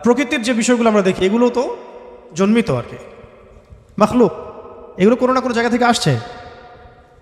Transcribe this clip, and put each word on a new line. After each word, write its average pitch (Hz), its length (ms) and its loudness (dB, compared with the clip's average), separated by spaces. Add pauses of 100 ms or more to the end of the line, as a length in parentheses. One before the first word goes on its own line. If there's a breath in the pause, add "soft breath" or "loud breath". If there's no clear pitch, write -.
প্রকৃতির 254 380 0
যে 233 120 -2
বিষয়গুলো 233 360 2
আমরা 214 120 4
দেখি 185 240 0
এগুলো 233 240 2
তো 254 280 -4 (580)
জন্মিত 202 360 2
আর 123 180 -2
কি, 117 60 -16 (1000)
মাখলুক, 208 340 2 (680)
এগুলো 214 180 4
কোনো 254 180 0
না 254 80 0
কোনো 254 120 -4
জায়গা 233 160 0
থেকে 240 160 0
আসছে। 165 320 2 (1040)